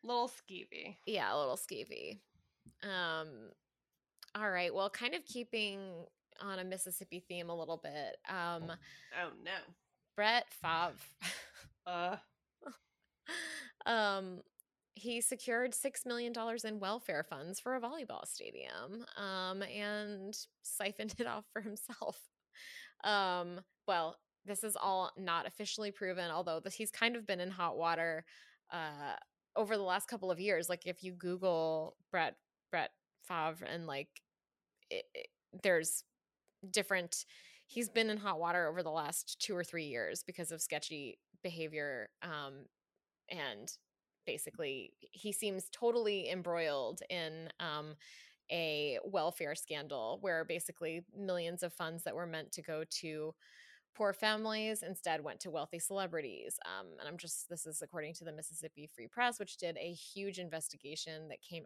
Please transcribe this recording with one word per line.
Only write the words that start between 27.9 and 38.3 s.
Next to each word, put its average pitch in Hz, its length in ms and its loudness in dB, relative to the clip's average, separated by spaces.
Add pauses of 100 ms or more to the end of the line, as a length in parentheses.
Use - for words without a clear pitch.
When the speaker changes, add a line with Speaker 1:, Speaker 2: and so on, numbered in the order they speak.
Speaker 2:
uh, 147 440 -2 (400)
over 214 220 4
the 202 60 2
last 185 240 4
couple 196 240 0
of 170 80 2
years. 180 300 4
Like, 175 160 0
if 180 180 -4
you 185 100 -6
Google 175 840 2 (160)
Brett, 160 240 4 (360)
Brett 165 200 2 (320)
Favre 165 420 0
and, 165 220 -4
like, 143 220 -2 (800)
it, - 240 -2
it, - 140 -8 (360)
there's 170 400 6 (680)
different, 190 540 2 (420)
he's 233 220 0
been 226 200 6
in 214 80 2
hot 196 220 0